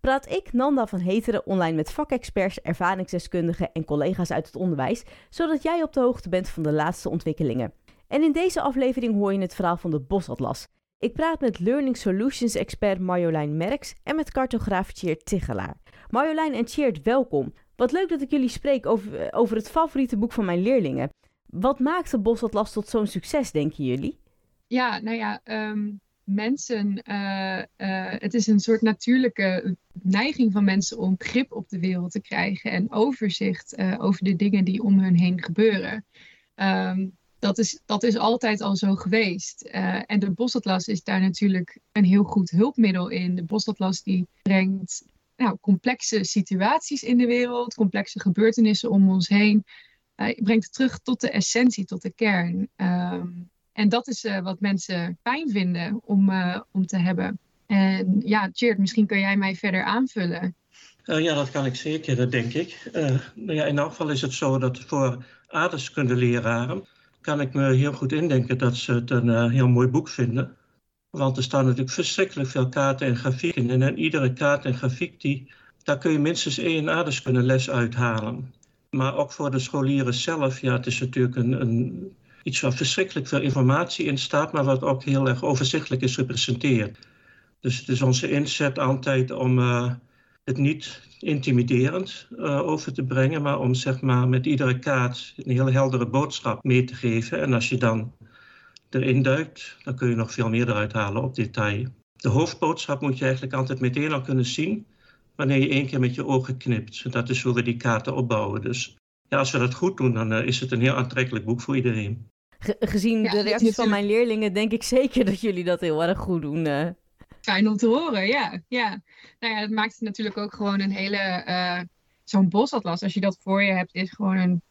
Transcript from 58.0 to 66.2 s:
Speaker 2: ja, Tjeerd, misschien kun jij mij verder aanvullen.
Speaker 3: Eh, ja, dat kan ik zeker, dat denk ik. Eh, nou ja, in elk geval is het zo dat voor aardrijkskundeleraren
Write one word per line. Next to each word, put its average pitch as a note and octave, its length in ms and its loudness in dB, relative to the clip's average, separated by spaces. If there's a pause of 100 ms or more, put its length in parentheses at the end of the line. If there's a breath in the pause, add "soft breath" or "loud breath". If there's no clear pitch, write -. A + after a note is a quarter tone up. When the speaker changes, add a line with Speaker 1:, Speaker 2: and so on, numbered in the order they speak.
Speaker 2:
ja, G#3 260 2
Tjeerd, A3+ 280 2
misschien G3+ 280 4
kun G3+ 140 0
jij G3 160 2
mij F#3+ 180 2
verder F#3 280 0
aanvullen. F#3 720 -2 (500 soft breath)
Speaker 3:
Eh, D#3 160 0
ja, D#3+ 140 2
dat C#3 160 0
kan C#3 160 -2
ik B2+ 80 -2
zeker, D3+ 420 -2
dat B2 140 2
denk A#2+ 220 0
ik. - 400 -6
Eh, C#3 280 0 (140)
nou - 180 -8
ja, D3+ 120 0
in D3 140 0
elk D3 120 0
geval D3+ 200 -4
is C3+ 120 -2
het C3+ 100 -4
zo C3+ 260 0
dat B2+ 200 0
voor B2+ 460 -2 (220 loud breath)
aardrijkskundeleraren B2 1400 0 (360 soft breath)